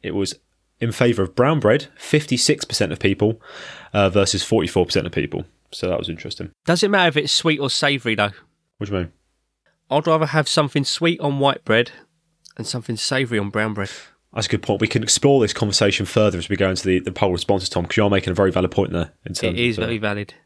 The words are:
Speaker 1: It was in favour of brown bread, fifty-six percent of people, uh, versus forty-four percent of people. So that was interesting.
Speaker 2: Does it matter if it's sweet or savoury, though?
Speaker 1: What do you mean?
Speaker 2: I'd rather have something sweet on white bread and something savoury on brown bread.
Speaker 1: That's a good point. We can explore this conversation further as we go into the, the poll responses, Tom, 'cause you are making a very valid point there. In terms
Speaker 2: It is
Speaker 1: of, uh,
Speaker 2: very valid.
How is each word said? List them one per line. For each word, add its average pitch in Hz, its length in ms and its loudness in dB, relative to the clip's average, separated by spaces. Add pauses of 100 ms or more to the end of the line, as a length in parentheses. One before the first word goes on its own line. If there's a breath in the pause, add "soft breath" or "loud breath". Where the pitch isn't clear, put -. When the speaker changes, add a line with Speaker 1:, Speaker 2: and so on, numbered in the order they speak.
Speaker 1:
It 95 100 -8
was 98 220 -4 (460)
in 117 100 -2
favour 117 320 2
of 87 120 -4
brown 143 260 2
bread, 123 340 2
fifty-six - 720 0
percent - 260 -2
of - 80 -8
people, 101 420 2 (520 loud breath)
uh, 101 160 4
versus 98 340 2
forty-four 92 420 2
percent - 220 -2
of 85 60 -12
people. - 320 -4 (260)
So - 160 -8
that 90 100 -2
was - 120 -6
interesting. 85 420 -12 (140)
Speaker 2:
Does 170 180 0
it 202 80 2
matter 190 160 4
if 147 100 0
it's 147 140 -2
sweet 156 300 0
or 135 80 -2
savoury, 131 460 0
though? 104 160 0 (460)
Speaker 1:
What 98 120 -8
do 101 40 -4
you 95 60 0
mean? 85 120 -6 (800)
Speaker 2:
I'd 147 160 0
rather 160 220 2
have 151 220 0
something 143 340 0
sweet 170 380 0
on 143 180 -2
white 139 240 0
bread 117 280 2 (680)
and 113 100 -8
something 117 300 -6
savoury 123 420 -2
on 101 100 -4
brown 107 240 -2
bread. 101 160 -4 (460)
Speaker 1:
That's 110 120 -4
a - 20 -4
good 101 140 -2
point. - 180 0
We 110 60 2
can 110 160 0
explore 139 380 4
this 104 120 2
conversation 101 540 2
further 101 320 2
as 82 100 -10
we 101 60 0
go 95 120 2
into 92 200 -2
the, 92 100 4
the 90 140 -4
poll 95 200 0
responses, 90 380 -2
Tom, 87 160 -2
'cause - 120 -4
you 110 60 4
are 101 60 4
making 98 220 0
a - 20 -2
very 95 180 2
valid 90 200 0
point 98 200 0
there. 87 200 -4 (160)
In 147 80 -8
terms - 80 -6
Speaker 2:
It 90 160 -2
is 120 180 0
Speaker 1:
of, 107 60 -2
uh, - 20 -2
Speaker 2:
very 113 140 -4
valid. 104 340 -6 (120)